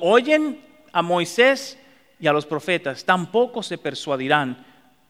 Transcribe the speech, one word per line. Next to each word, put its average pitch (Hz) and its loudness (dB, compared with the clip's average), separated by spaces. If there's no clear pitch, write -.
oyen 262 2
a 170 0
Moisés 180 0
y 165 -4
a 151 4
los 147 -2
profetas, 156 -4
tampoco 220 0
se 180 -8
persuadirán, 135 -2